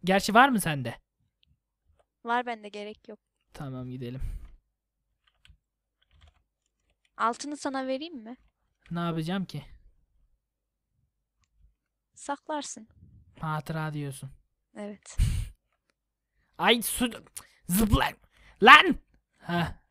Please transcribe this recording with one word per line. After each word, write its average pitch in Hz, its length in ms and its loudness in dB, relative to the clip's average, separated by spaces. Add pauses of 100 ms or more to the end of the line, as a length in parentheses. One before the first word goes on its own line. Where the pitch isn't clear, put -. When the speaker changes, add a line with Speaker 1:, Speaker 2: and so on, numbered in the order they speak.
Speaker 1:
Gerçi 190 300 2
var 254 160 8
mı 226 120 0
sende? 135 380 -4 (1200)
Speaker 2:
Var 240 220 -2
bende, 220 240 -10
gerek 208 400 -14
yok. 214 100 -18 (340)
Speaker 1:
Tamam, 127 360 -10
gidelim. 127 320 -10 (3000)
Speaker 2:
Altını 240 400 -4
sana 269 300 -6
vereyim 285 300 -6
mi? 226 200 -16 (540)
Speaker 1:
Ne 170 80 -4
yapacağım 170 460 -4
ki? - 200 -14 (2500)
Speaker 2:
Saklarsın. 285 720 -10 (520)
Speaker 1:
Hatıra 156 540 -6
diyorsun. 139 380 -10 (440)
Speaker 2:
Evet. 208 420 -16 (720)
Speaker 1:
<laughs> - 720 -20
Ay, 220 240 2
su, - 280 -2 (600)
zıpla. 202 380 4 (540)
Lan! 302 340 10 (420)
Ha. 170 420 -4 (120)